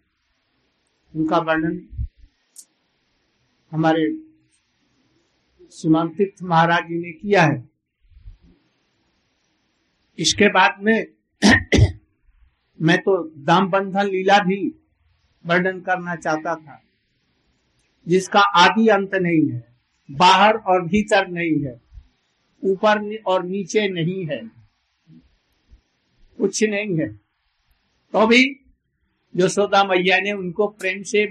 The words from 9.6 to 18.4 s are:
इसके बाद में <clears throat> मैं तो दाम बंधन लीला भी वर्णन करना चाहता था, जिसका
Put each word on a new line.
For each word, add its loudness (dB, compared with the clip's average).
इसके 2
बाद 2
में 0
<clears throat> 4
मैं 2
तो -2
दाम 0
बंधन -2
लीला 2
भी -2
वर्णन -2
करना -6
चाहता -6
था, -16
जिसका 2